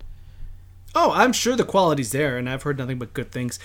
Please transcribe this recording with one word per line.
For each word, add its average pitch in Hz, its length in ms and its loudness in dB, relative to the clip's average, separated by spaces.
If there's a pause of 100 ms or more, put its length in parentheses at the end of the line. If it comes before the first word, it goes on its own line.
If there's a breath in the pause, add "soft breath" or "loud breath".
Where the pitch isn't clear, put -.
(920 soft breath)
Oh, 302 200 4
I'm 220 200 6
sure 240 220 0
the 233 80 2
quality's 151 480 2
there, 135 260 0
and 123 120 -4
I've 131 160 -6
heard 143 120 -2
nothing 131 220 -6
but 120 160 -10
good 123 160 -6
things. 123 340 -6